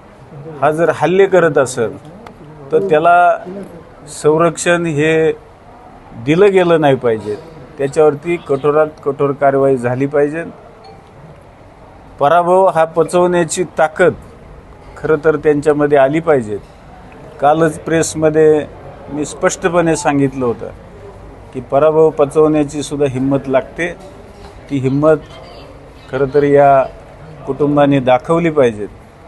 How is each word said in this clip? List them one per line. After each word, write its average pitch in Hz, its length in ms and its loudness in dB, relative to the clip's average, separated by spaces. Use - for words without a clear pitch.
हा 143 100 2
जर 156 240 0
हल्ले 170 320 2
करत 170 320 2
असेल 120 380 -2
तर 190 180 2
त्याला 170 480 4
संरक्षण 170 640 0
हे 160 460 0
दिलं 185 260 4
गेलं 175 280 2
नाही 143 140 2
पाहिजे, 113 420 -4
त्याच्यावरती 151 580 0
कठोरात 147 500 -2
कठोर 139 280 -2
कारवाई 139 440 2
झाली 123 300 -4
पाहिजे. 147 380 -2
पराभव 175 480 2
हा 160 180 0
पचवण्याची 175 800 0
ताकद 160 340 0
खरं 151 280 -2
तर 156 120 2
त्यांच्यामध्ये 147 640 0
आली 139 220 2
पाहिजे. 127 380 -2
कालच 160 380 2
प्रेसमध्ये 156 880 0
मी 147 160 -8
स्पष्टपणे 170 720 -2
सांगितलं 139 500 -2
होतं 104 240 -6
की 131 60 -10
पराभव 156 500 2
पचवण्याची 151 720 0
सुद्धा 143 280 -4
हिंमत 135 380 -2
लागते. 160 480 -4
ती 139 80 -4
हिंमत 143 380 2
खरं 135 240 -2
तर 147 80 2
या 143 400 4
कुटुंबाने 143 540 0
दाखवली 160 500 0
पाहिजे. 117 360 0